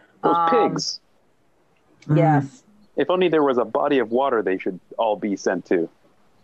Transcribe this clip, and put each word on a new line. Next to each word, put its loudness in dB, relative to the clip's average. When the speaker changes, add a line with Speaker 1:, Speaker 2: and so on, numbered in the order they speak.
Speaker 1:
Those 2
Speaker 2:
Um, 2
Speaker 1:
pigs. 0
Speaker 3:
Mm. 2
Speaker 2:
Yes. 2
Speaker 1:
If -2
only 2
there 2
was 2
a 2
body 0
of -2
water 0
they -2
should -8
all 0
be -4
sent -4
to. 0